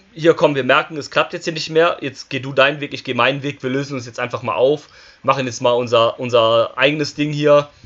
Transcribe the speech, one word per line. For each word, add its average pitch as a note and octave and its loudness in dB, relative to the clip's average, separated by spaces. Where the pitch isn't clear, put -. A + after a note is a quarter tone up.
hier D#3+ 4
komm, D3 2
wir C3 -2
merken, D3 2
es C3 -12
klappt D#3 0
jetzt - -10
hier E3 -4
nicht D#3+ -8
mehr, D#3+ 2
jetzt - -10
geh C3+ -6
du C3+ -10
deinen C#3+ 2
Weg, C#3+ -8
ich B2+ -12
geh C3 -6
meinen C3 0
Weg, C#3+ -8
wir C3 -4
lösen C#3 -4
uns B2 -10
jetzt A#2 -14
einfach A#2+ -6
mal A2 -4
auf, C#3 2
machen C3 -2
jetzt A#2+ -8
mal B2 2
unser, A#2 2
unser A#2 2
eigenes D3 0
Ding D3+ -4
hier. D3 2